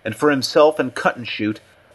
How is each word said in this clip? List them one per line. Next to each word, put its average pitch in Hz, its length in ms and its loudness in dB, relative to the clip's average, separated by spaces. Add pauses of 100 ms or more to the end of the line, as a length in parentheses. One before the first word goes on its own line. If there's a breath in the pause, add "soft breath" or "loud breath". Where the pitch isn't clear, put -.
and 113 120 -6
for 147 140 2
himself 151 480 4
and 131 160 -4
Cut - 240 -2
and 117 100 -12
Shoot, 107 320 -4 (340 soft breath)